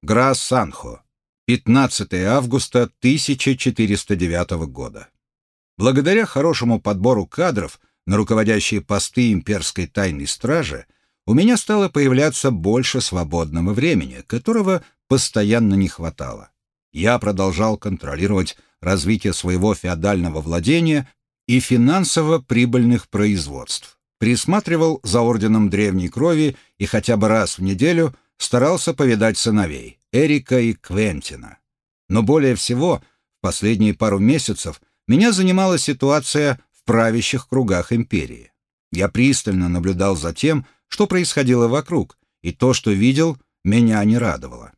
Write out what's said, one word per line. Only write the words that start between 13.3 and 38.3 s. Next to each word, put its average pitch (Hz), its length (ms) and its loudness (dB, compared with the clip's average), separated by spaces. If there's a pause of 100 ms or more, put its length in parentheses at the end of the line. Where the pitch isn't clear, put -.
времени, 107 540 -2
которого 190 560 0 (240)
постоянно 110 680 2
не 98 120 2
хватало. 65 600 -10 (420)
Я 107 280 0
продолжал 101 580 0
контролировать 92 800 -4 (240)
развитие 92 500 -2
своего 92 440 -2
феодального 87 680 -2
владения 135 680 0 (380)
и 123 140 2
финансово 156 800 2
прибыльных 120 680 2
производств. 85 880 -4 (220)
Присматривал 160 840 0
за 107 200 0
Орденом 110 480 2
Древней 95 400 0
Крови 151 480 0 (200)
и 101 80 -4
хотя 113 300 0
бы 107 140 2
раз 107 280 0
в 90 40 -8
неделю 135 520 0 (240)
старался 151 560 0
повидать 113 440 2
сыновей, 98 600 -2 (140)
Эрика 139 480 2
и 117 140 0
Квентина. 87 840 -6 (520)
Но 107 120 2
более 131 340 4
всего 131 420 -2 (400)
в - 40 -16
последние 104 520 0
пару 101 260 0
месяцев 107 640 0 (260)
меня 185 240 4
занимала 185 460 2
ситуация 143 800 -2 (140)
в - 100 -20
правящих 113 640 0
кругах 107 460 -2
империи. 78 580 -4 (400)